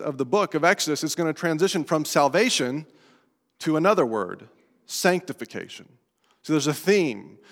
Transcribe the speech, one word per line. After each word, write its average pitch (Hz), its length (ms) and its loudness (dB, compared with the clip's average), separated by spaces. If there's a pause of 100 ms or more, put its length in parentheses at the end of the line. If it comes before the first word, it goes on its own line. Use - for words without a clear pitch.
of 135 180 -8
the 135 60 0
book 185 280 0
of 151 100 0
Exodus, 160 400 2
it's 151 120 -4
gonna 165 180 -2
transition 165 500 0
from 156 220 0
salvation 151 800 0 (720)
to 156 180 -2
another 180 300 4
word, 107 440 -6 (360)
sanctification. - 1000 -4 (560)
So 151 100 -2
there's 147 140 2
a 147 80 0
theme 151 640 0 (120)